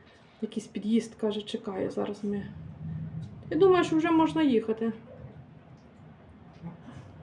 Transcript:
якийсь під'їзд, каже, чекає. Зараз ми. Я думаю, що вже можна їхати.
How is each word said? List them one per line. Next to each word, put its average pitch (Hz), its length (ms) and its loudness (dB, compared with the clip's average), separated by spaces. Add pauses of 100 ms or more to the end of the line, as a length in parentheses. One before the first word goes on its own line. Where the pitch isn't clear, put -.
(400)
якийсь 214 260 -6
під'їзд, 214 480 -2
каже, 208 280 -2
чекає. 202 480 -4
Зараз 202 340 -4
ми. 202 220 -4 (1040)
Я 339 60 0
думаю, 359 280 8
що 320 120 2
вже 330 140 4
можна 320 320 4
їхати. 226 500 2 (2250)